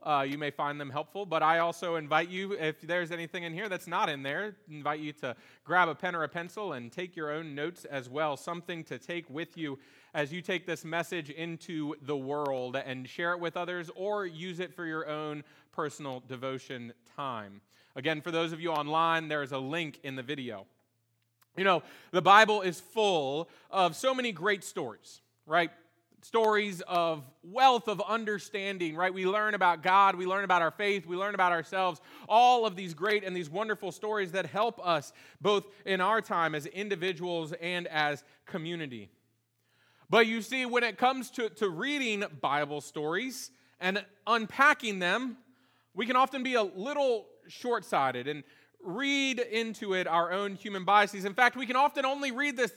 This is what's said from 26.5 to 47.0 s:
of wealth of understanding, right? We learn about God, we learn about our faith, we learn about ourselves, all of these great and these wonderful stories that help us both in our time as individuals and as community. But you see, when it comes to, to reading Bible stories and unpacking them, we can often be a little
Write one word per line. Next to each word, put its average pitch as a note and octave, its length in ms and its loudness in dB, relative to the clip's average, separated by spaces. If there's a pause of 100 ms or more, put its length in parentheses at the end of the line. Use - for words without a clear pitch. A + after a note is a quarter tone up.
of E3 420 0 (200)
wealth A#3+ 440 6
of G3 140 -2
understanding, G3 960 -4
right? F#3 180 2
We F#3 140 0
learn G#3+ 260 2
about F3 300 4
God, G3 320 8
we F3+ 100 -4
learn F#3+ 180 0
about F3+ 200 4
our D#3+ 80 2
faith, G3+ 340 0
we F3 100 -6
learn G3+ 200 -4
about F#3 160 4
ourselves, F3 500 0 (260)
all A#3+ 380 8
of G3 100 -2
these F3+ 200 -8
great G#3 280 0
and F#3 120 -4
these E3 160 -6
wonderful G3+ 400 -4
stories G#3 400 -4
that F3+ 160 -2
help G3+ 380 -2
us D#3+ 280 0 (260)
both G3 280 2 (180)
in F#3+ 160 0
our G#3+ 200 4
time E3+ 340 0
as D3 100 -6
individuals F3 960 -4
and F3 260 -4
as D3+ 360 0 (220)
community. D#3 640 -8 (1000)
But A3+ 160 8
you A3+ 160 -2
see, B3+ 240 -2
when A#3+ 180 2
it G#3+ 140 -2
comes B3+ 340 2
to, A3 180 -4
to G#3+ 200 -2
reading A3+ 540 -2 (180)
Bible D3 400 0
stories F3 680 -6 (280)
and G3 260 0 (200)
unpacking A3+ 760 4
them, A3 380 0 (560)
we G#3+ 120 -4
can B3 100 0
often C4 280 2
be B3+ 120 0
a A3 80 4
little A#3 640 0 (200)